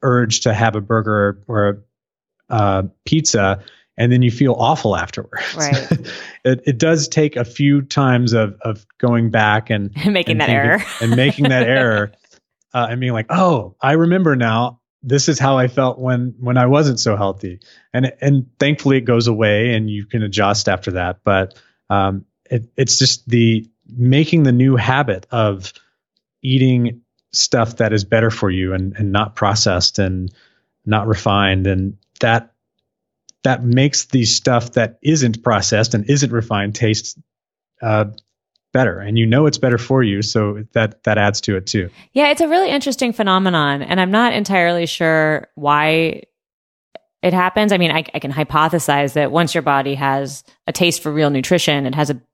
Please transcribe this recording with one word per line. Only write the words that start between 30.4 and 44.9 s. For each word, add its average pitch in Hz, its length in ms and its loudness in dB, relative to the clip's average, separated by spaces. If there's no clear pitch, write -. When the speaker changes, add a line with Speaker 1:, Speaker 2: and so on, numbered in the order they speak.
Speaker 1:
not 107 220 0
refined. 98 600 0
And 95 300 -2
that, 117 300 0
that 123 200 0
makes 127 440 0
the 123 180 0
stuff 120 480 0
that 113 300 -2
isn't 127 400 0
processed 110 500 0
and 104 160 -2
isn't 139 240 2
refined 104 420 -4
taste, - 440 -2
uh, 107 240 0
better. 110 260 0
And 104 200 -4
you 113 80 2
know 127 200 4
it's 143 120 0
better 123 180 0
for 131 260 0
you. 101 200 0
So 107 500 -2
that, 110 320 -2
that 107 140 2
adds 104 240 0
to 101 140 -2
it 92 100 -6
too. 90 240 -4
Speaker 2:
Yeah, 285 160 2
it's 302 100 0
a 330 80 2
really 359 220 0
interesting 262 420 -2
phenomenon. 180 720 0
And 185 180 0
I'm 185 100 2
not 226 220 2
entirely 175 540 0
sure 156 720 0